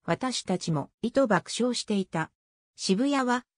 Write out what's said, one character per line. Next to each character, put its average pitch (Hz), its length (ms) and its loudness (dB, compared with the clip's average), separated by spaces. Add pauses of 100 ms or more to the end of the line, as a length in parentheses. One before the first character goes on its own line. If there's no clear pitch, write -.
私 233 400 -2
た 180 140 -2
ち - 140 -4
も、 147 180 -2 (140)
い 233 80 -2
と 269 160 4
爆 190 300 0
笑 240 180 0
し - 100 -8
て 208 120 -2
い 190 100 -2
た。 160 240 -4 (440)
渋 226 340 2
谷 269 140 2
は、 247 220 0 (120)